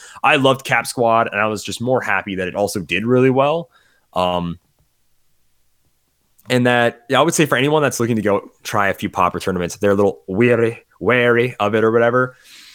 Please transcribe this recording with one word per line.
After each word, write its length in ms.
I 140
loved 280
Cap 220
Squad, 440
and 80
I 60
was 180
just 160
more 220
happy 340
that 120
it 80
also 240
did 260
really 240
well. 400
Um, 460
and 160
that, 440
yeah, 100
I 40
would 120
say 100
for 120
anyone 260
that's 160
looking 160
to 80
go 260
try 240
a 60
few 160
Pauper 300
tournaments, 360
if 60
they're 100
a 40
little 320
weary, 560
wary 600
of 160
it 80
or 80
whatever, 440